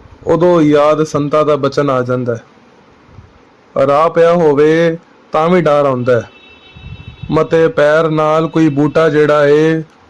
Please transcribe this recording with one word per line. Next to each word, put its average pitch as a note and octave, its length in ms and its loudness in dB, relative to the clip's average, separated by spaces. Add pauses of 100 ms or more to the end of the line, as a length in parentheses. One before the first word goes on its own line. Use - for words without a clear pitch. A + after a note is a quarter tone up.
(280)
ਉਦੋਂ E3+ 340 2
ਯਾਦ D3 420 2
ਸੰਤਾਂ D3 420 -2
ਦਾ D3 100 0
ਬਚਨ C#3 340 -4
ਆ C3 120 -2
ਜਾਂਦਾ B2 340 -4
ਹੈ। G#2+ 80 -16 (1400)
ਰਾਹ D3+ 220 2
ਪਿਆ E3 240 2
ਹੋਵੇ D#3+ 640 2 (340)
ਤਾਂ D#3 180 -2
ਵੀ F3+ 120 2
ਡਰ D3 240 0
ਆਉਂਦਾ B2 360 0
ਹੈ। - 80 -16 (1000)
ਮਤੇ D#3+ 360 0
ਪੈਰ D#3 420 0
ਨਾਲ D#3 380 0
ਕੋਈ D#3+ 220 0
ਬੂਟਾ D3 400 0
ਜਿਹੜਾ D3+ 380 2
ਏ, D#3 360 0 (260)